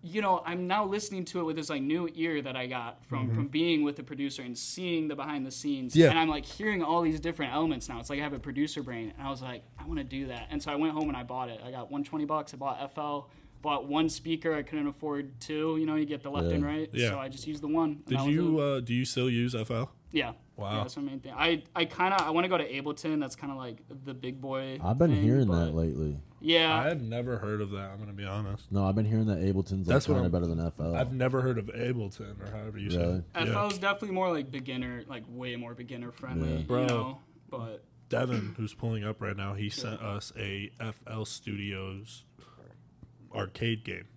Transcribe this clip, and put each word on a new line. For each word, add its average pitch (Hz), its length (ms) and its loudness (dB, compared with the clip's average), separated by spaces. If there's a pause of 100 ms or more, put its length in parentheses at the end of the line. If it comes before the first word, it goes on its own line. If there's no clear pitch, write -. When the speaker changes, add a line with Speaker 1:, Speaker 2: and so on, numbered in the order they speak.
Speaker 1:
you 180 200 -4
know, 190 220 4
I'm 180 220 -2
now 202 200 2
listening 196 400 -2
to - 140 -4
it 170 40 0
with 160 100 0
this, 151 160 -4
like, 143 120 0
new 165 340 2
ear 160 260 0
that 131 140 -4
I 127 100 -2
got 123 380 -6
from, 123 220 -2
Speaker 2:
Mm-hmm. 113 100 0
Speaker 1:
from 139 100 2
being 156 380 4
with 143 100 0
the 147 80 -12
producer 135 400 -6
and 123 160 -8
seeing 170 480 -2
the 147 80 -2
behind 143 320 -4
the 131 60 -8
scenes. 131 420 -4
Speaker 2:
Yeah. 156 160 12
Speaker 1:
And 165 80 4
I'm, 165 100 4
like, 151 160 -2
hearing 208 380 -2
all 165 200 4
these 156 180 2
different 147 320 -4
elements 147 360 0
now. 120 120 -8
It's 117 100 -8
like 143 80 -2
I 143 40 -2
have 147 100 -4
a 135 80 -6
producer 143 420 -2
brain. 117 340 -6
And 135 100 -12
I 139 40 -4
was 131 120 -6
like, 123 200 -10 (160)
"I - 80 -10
wanna 156 160 -2
do 135 260 -6
that." 117 220 -8
And 147 100 -4
so 151 120 -4
I - 40 0
went 156 180 2
home 151 140 0
and 139 80 -2
I 123 60 -6
bought 127 260 -4
it. 113 160 -10
I 123 60 -10
got 127 220 -8
one 139 120 -2
twenty 151 200 -2
bucks. 147 300 -2
I - 20 -14
bought 135 240 -4
F 139 180 -8
L, 147 320 -4 (320)
bought 143 240 0
one 156 220 4
speaker. 160 460 0
I 147 100 -2
couldn't 151 240 -2
afford 143 520 -4
two. 156 380 0
You 160 80 2
know, 156 100 2
you 151 100 4
get 143 180 -4
the 139 60 -6
left 139 180 2
Speaker 3:
Yeah. - 60 4
Speaker 1:
and - 100 4
right. - 280 -2
Speaker 2:
Yeah. 120 180 2
Speaker 1:
So 95 100 0
I 135 80 -4
just 131 180 -10
used 151 160 -6
the 151 60 -4
one. 160 220 4
And 147 160 -8
Speaker 2:
Did 131 120 2
Speaker 1:
that 135 80 4
was 147 80 6
Speaker 2:
you, 160 260 6
Speaker 1:
it. 143 40 4 (120)
Speaker 2:
uh, 127 40 0
do 120 140 -2
you 123 100 2
still 127 260 2
use 120 240 2
F 110 160 -2
L? 123 200 0 (200)
Speaker 1:
Yeah. 127 220 0 (240)
Speaker 2:
Wow. 101 160 -4
Speaker 1:
Yeah, 107 100 0
that's 127 140 -6
my 285 80 -4
main 277 160 -6
thing. 135 160 -12
I, 156 260 4 (140)
I 170 80 4
kinda, 180 360 2
I 156 100 2
wanna 175 180 4
go 185 100 4
to 147 100 0
Ableton. 143 520 -2
That's 135 160 -4
kinda, 139 180 -8
like, 123 260 -10 (240)
the 135 100 -8
big 127 260 -8
boy 135 420 -4
Speaker 3:
I've 101 160 2
been 165 140 8
Speaker 1:
thing, 98 100 6
Speaker 3:
hearing 120 240 6
Speaker 1:
but 85 200 6
Speaker 3:
that 78 80 0
lately. 76 440 0 (220)
Speaker 1:
Yeah. 160 360 4
Speaker 2:
I've 156 260 2
never 120 360 -2
heard 107 220 -2
of 101 120 -2
that, 98 200 -6
I'm 98 80 -10
gonna 104 120 -10
be 101 120 -8
honest. 98 480 -4
Speaker 3:
No, 98 120 4
I've 95 120 6
been 110 80 4
hearing 110 220 4
that 101 120 2
Ableton's, 95 480 2
like, - 0 -
Speaker 2:
That's 127 220 6
what 151 60 6
Speaker 3:
kinda 92 120 4
Speaker 2:
I'm 85 60 2
Speaker 3:
better 87 160 2
than 82 100 2
F 82 220 -2
L. 85 160 0
Speaker 2:
I've 82 160 0
never 127 300 2
heard 127 160 2
of 104 80 -4
Ableton 110 800 -4
or 101 60 -10
however 107 280 -8
you 98 120 -2
say 87 80 2
Speaker 3:
Really? 87 200 4
Speaker 2:
it. 87 60 -4 (120)
Yeah. 165 60 0
Speaker 1:
F - 140 2
L - 120 4
is 196 100 -2
definitely 202 380 2
more, 185 160 4
like, 139 180 -2
beginner, 127 560 -4
like, 123 220 -10
way 123 260 -6
more 120 200 -8
beginner 120 360 -10
friendly, 80 440 -2
Speaker 3:
Yeah. 78 40 0
Speaker 1:
you 80 60 -2
Speaker 2:
Bro. 127 220 2
Speaker 1:
know, 123 320 0 (320)
but 113 340 -8 (240)
Speaker 2:
Devin, 117 480 0
who's 110 180 -4
pulling 113 300 -2
up 110 160 -4
right 101 160 -2
now, 98 180 -4
he 101 120 -4
Speaker 1:
Yeah. 104 80 -2
Speaker 2:
sent 110 280 -6
us 101 340 -6
a 101 440 -6
F 113 260 -8
L 113 180 -6
Studios 101 1000 -8 (1120)
arcade 110 500 -2
game 95 220 -10 (100)